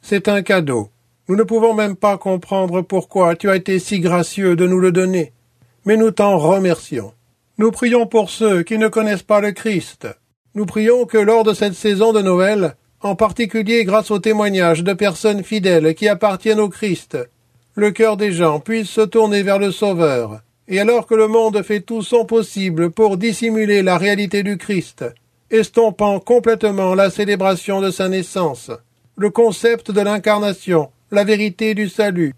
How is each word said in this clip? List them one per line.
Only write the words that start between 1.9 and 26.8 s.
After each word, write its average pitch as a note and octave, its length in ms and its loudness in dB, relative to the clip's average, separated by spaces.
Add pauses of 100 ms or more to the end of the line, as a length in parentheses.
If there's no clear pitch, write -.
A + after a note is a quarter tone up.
pas G3+ 220 0
comprendre F#3 640 -2
pourquoi F3+ 540 0
tu G3 160 -2
as F#3+ 40 4
été F#3+ 220 -2
si F#3+ 220 -4
gracieux F3 560 0
de F3+ 100 2
nous F#3 140 2
le F#3 120 4
donner, F#3 400 0 (540)
mais G#3+ 120 2
nous A3 120 4
t'en G3+ 300 2
remercions. D#3+ 760 0 (460)
Nous A3 100 4
prions A#3 380 0
pour G#3 240 0
ceux G3 320 0
qui A3 160 -4
ne A3 80 2
connaissent G#3+ 340 -2
pas G#3 200 2
le G#3 100 -2
Christ. - 560 -6 (480)
Nous G#3 100 -4
prions A3+ 400 2
que A3 140 0
lors A3 240 4
de G#3+ 100 2
cette G3+ 220 -2
saison G#3+ 380 2
de G#3+ 100 2
Noël, F#3 520 0 (260)
en G3+ 140 -2
particulier A3 680 0
grâce G#3 240 0
au G#3 80 0
témoignage F#3+ 680 0
de G3 100 -2
personnes G3+ 500 -2
fidèles F3+ 500 2
qui G#3 140 -2
appartiennent G#3 520 0
au G#3 100 0
Christ, - 460 -6 (640)
le G#3 140 2
cœur A3 240 2
des G#3 160 -2
gens D#3+ 300 0
puisse A3 280 -4
se - 120 -2
tourner G#3+ 420 2
vers G3 160 0
le G3+ 100 0
Sauveur. D3 680 0 (300)
Et F#3+ 100 -2
alors A3 260 2
que - 80 -2
le A3 140 4
monde A3 340 2
fait G#3 200 -4
tout A3+ 200 -8
son A#3 220 0
possible F#3+ 680 -2
pour G3+ 280 0
dissimuler A3 680 0
la F#3 140 2
réalité G3+ 460 -2
du G3 140 -4
Christ, - 460 -6 (480)
estompant G#3+ 680 0
complètement G#3 760 0